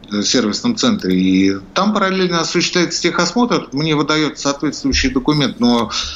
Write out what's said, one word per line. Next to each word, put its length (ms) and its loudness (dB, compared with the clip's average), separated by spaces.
э, 120 -2
сервисном 520 0
центре. 400 0
И 420 4
там 200 2
параллельно 480 0
осуществляется 600 -2
техосмотр. 720 0
Мне 220 0
выдается 480 0
соответствующий 680 -2
документ, 500 0
но, 320 2